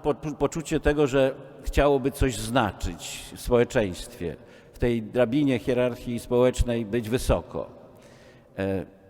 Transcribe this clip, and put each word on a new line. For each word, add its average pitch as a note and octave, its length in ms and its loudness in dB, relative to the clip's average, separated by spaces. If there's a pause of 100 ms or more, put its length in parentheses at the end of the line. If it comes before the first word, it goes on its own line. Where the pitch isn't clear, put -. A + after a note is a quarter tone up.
po-, D3 120 0
poczucie D3+ 680 -4
tego, D3 260 4
że C3+ 280 2 (280)
chciałoby C#3 480 2
coś C3+ 260 -2
znaczyć A2 880 -2 (100)
w - 60 -16
społeczeństwie, G#2+ 960 0 (360)
w - 60 -20
tej A#2+ 240 0
drabinie B2 560 2
hierarchii B2 600 -2
społecznej A#2+ 680 2
być A2 220 -2
wysoko. F#2+ 760 -2 (720)
E, F#2+ 280 -2 (240)